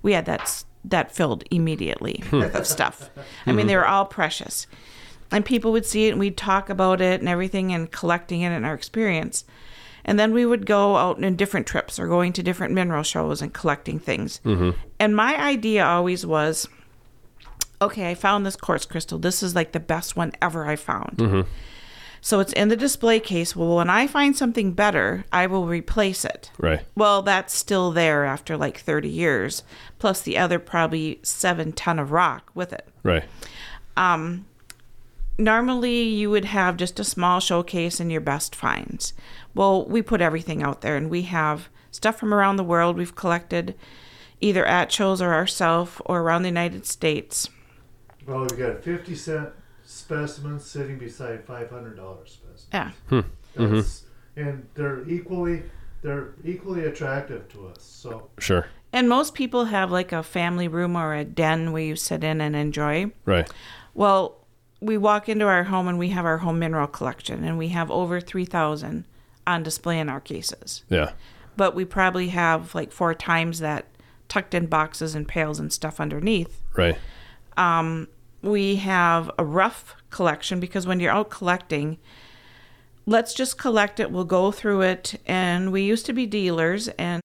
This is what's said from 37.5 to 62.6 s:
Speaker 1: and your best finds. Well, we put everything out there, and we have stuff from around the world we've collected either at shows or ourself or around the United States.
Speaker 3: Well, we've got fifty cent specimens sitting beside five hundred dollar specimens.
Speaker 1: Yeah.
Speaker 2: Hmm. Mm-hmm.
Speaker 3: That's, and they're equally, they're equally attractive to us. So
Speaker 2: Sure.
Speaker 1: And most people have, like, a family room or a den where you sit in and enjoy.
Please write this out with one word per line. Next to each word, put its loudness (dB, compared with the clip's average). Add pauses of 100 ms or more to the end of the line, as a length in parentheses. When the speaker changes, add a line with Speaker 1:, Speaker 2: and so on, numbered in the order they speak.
Speaker 1:
and -2
your 0
best -4
finds. -4 (400)
Well, 4
we 0
put 0
everything 0
out -4
there, -2
and -2
we -2
have -2 (220)
stuff 0
from 0
around 4
the 0
world 4
we've -6
collected -2 (680)
either 4
at 2
shows 2
or 2
ourself 0
or 0
around 2
the 0
United -2
States. -2 (800)
Speaker 3:
Well, -4
we've -4
got -4
fifty -6
cent -6 (340)
specimens -8
sitting -10
beside -12
five -12
hundred -16
dollar -16
specimens. -20
Speaker 1:
Yeah. -4 (180)
Speaker 2:
Hmm. 4 (360)
Mm-hmm. 2
Speaker 3:
That's, 0 (320)
and -8
they're -6
equally, -4 (380)
they're -6 (100)
equally -6
attractive -6
to -18
us. -18
So -16 (100)
Speaker 2:
Sure. 2 (240)
Speaker 1:
And 2
most 2
people -2
have, 0
like, -2
a -4
family -2
room -2
or -2
a -4
den 0
where -2
you -4
sit -4
in 0
and -2
enjoy. -2 (140)